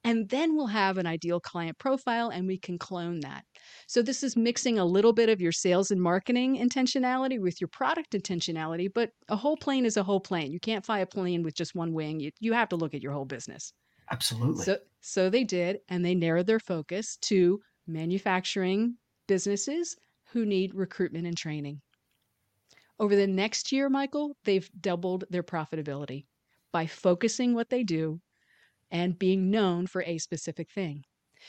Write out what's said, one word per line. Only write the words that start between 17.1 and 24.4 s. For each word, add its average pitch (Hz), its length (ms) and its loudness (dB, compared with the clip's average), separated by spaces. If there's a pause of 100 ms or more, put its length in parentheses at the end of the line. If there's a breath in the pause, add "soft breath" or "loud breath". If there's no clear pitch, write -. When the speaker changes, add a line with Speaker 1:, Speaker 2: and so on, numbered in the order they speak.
Speaker 1:
to 190 380 4 (260 soft breath)
manufacturing 190 1120 0 (280)
businesses 202 680 -2 (340)
who 233 140 -2
need 190 300 0
recruitment 180 520 -4
and 170 120 -4
training. 147 420 -6 (1200 soft breath)
Over 202 180 4
the 196 100 6
next 196 460 0
year, 277 160 2
Michael, 277 560 -2